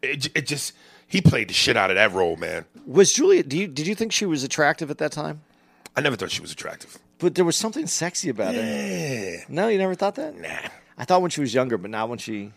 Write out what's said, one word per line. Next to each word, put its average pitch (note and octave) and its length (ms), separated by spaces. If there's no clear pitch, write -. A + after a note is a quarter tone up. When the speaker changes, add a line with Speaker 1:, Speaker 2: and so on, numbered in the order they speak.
Speaker 1:
It, C#3 160
j-, C#3 180
it D3+ 100
just, - 280
he F#3+ 120
played B2 280
the - 60
shit B2+ 220
out F#2+ 140
of F#2 60
that G#2 160
role, F2 240
man. E2 300
Speaker 2:
Was F3 260
Juliette, F#3+ 360
do C#3 100
you, G3+ 80
did D3+ 220
you G#3+ 80
think A3+ 160
she - 140
was D3+ 180
attractive D3+ 460
at D3 80
that D3+ 120
time? D3+ 300
Speaker 1:
I C3 60
never C#3+ 140
thought F#2 140
she - 120
was D2+ 100
attractive. - 460
Speaker 2:
But F3 180
there F3+ 80
was E3+ 120
something A3+ 300
sexy - 420
about A#2 280
her. A#3 40
Speaker 1:
Yeah. E3 880
Speaker 2:
No, F3 200
you G#3 100
never F#3+ 160
thought G3 220
that? D4 200
Speaker 1:
Nah. E2 120
Speaker 2:
I B2 60
thought F3+ 180
when F3+ 80
she D3+ 100
was B2 140
younger, B2+ 240
but F#2+ 120
not A2 180
when A#2+ 100
she G#2 380